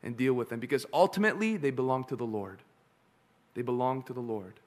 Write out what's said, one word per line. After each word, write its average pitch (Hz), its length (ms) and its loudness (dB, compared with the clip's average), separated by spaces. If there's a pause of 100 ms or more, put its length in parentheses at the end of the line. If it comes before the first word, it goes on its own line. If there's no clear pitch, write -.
and 117 120 -6
deal 127 180 2
with 120 160 0
them. 117 100 -4
Because 127 340 0
ultimately, 196 640 4
they 143 140 2
belong 131 340 0
to 135 100 -6
the 120 100 -4
Lord. 101 360 -6 (920)
They 120 80 -4
belong 127 400 0
to 131 100 -12
the 123 80 -8
Lord. 107 460 -6